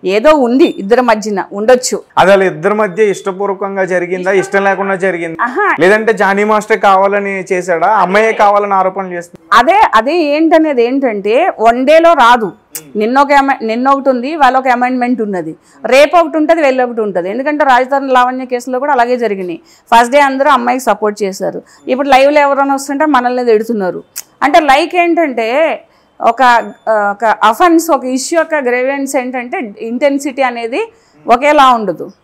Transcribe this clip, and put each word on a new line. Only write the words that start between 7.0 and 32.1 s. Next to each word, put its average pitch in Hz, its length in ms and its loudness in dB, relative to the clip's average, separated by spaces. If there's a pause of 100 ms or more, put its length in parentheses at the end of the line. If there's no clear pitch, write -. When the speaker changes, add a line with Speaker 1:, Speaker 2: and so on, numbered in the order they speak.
Speaker 2:
చేశాడా, 180 360 -2
అమ్మాయే 208 440 2
కావాలని 208 420 2
ఆరోపణలు 190 380 -2
చేస్తుంది? - 400 -14
Speaker 1:
అదే, 294 420 4
అదే 240 220 2
ఏంటనేది 311 680 2
ఏంటంటే, 240 760 0
వన్ 233 260 2
డేలో 330 260 6
రాదు. 233 400 4 (440)
నిన్న 226 220 0
ఒక 277 140 2
అమ-, 277 300 2
నిన్న 226 260 -2
ఒకటి 277 220 0
ఉంది, 262 260 -2
వాళ్ళ 262 220 2
ఒక 262 100 -2
amendment 247 540 -2
ఉన్నది, 180 340 -6 (300)
రేపు 277 300 4
ఒకటి 320 200 2
ఉంటది, 320 240 2
వెళ్ళి 262 240 2
ఒకటి 233 160 -6
ఉంటది. 185 300 -4
ఎందుకంటే, 285 340 -4
రాజధాని 262 480 0
లావణ్య 254 320 0
కేసులో 247 340 -6
కూడా 294 140 -2
అలాగే 247 240 0
జరిగినాయి. 190 440 -6 (340)
First 240 180 4
డే 285 60 4
అందరూ 277 320 2
అమ్మాయికి 247 340 0
support 208 380 -2
చేశారు. 190 400 -6 (260)
ఇప్పుడు 254 200 -2
లైవ్లో 277 320 4
ఎవరైనా 277 340 0
వస్తుంటే 277 320 -4
మనల్ని 247 380 0
తిడుతున్నారు. 214 580 0 (400)
అంటే, 294 180 2
like 302 360 2
ఏంటంటే, 294 840 -2 (380)
ఒక, 226 220 0
ఆ, 240 200 4 (260)
ఒక 208 360 -2
offense, 320 680 2
ఒక 262 140 0
issue 262 340 -4
యొక్క 320 160 -2
grievance 269 640 -2
ఏంటంటే, 247 600 -6
intensity 277 640 -4
అనేది 247 500 -6 (340)
ఒకేలా 269 460 4
ఉండదు. 185 380 -4 (140)